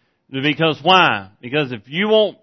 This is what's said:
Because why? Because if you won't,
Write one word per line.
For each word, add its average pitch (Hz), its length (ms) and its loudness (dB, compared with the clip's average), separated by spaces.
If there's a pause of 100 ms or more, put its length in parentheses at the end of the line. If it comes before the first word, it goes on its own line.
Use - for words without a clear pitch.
(320)
Because 143 500 -2
why? 139 480 2 (120)
Because 127 300 -6
if 120 180 -14
you 175 180 -4
won't, 214 360 2